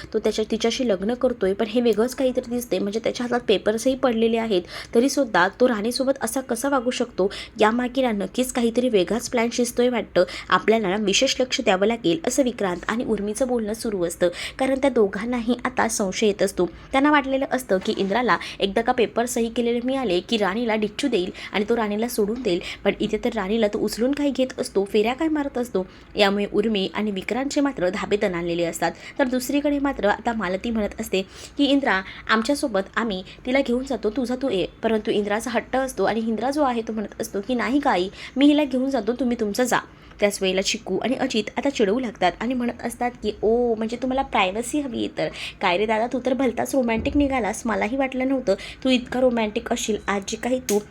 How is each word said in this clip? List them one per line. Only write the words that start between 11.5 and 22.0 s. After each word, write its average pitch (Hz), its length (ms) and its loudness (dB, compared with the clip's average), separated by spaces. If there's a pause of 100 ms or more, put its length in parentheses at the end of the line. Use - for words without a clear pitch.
द्यावं 202 260 4
लागेल," 226 400 0
असं 269 160 2
विक्रांत 196 440 -2
आणि 226 180 -2
उर्मीचं 208 420 -2
बोलणं 226 260 -2
सुरू 202 320 -2
असतं. 170 240 0 (300)
कारण 269 200 0
त्या 277 100 2
दोघांनाही 233 680 0 (100)
आता 208 220 0
संशय 214 400 0
येत 196 160 2
असतो. 180 260 0 (220)
त्यांना 285 200 4
वाटलेलं 269 400 2
असतं 247 340 0
की 220 120 0
इंद्राला 196 400 2 (220)
एकदा 196 220 0
का 233 100 0
पेपर 233 340 2
सही 233 240 -2
केलेले 233 340 0
मिळाले 247 360 0
की 226 180 -2
राणीला 214 380 0
डिच्चू 214 320 -2
देईल 196 240 0 (220)
आणि 214 160 0
तो 233 60 4
राणीला 214 320 -2